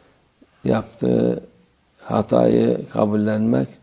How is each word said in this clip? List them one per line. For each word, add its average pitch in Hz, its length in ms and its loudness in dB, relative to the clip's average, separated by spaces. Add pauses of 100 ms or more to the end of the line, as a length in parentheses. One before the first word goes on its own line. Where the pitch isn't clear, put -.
(640)
Yaptığı 60 800 -2 (600)
hatayı 117 840 0
kabullenmek 110 800 0 (160)